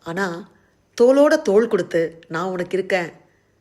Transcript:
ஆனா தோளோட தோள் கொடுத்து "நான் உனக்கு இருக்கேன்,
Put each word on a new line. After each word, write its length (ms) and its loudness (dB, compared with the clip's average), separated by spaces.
ஆனா 240 -6
தோளோட 440 4
தோள் 260 2
கொடுத்து 340 -2
"நான் 240 -6
உனக்கு 260 -6
இருக்கேன், 320 -4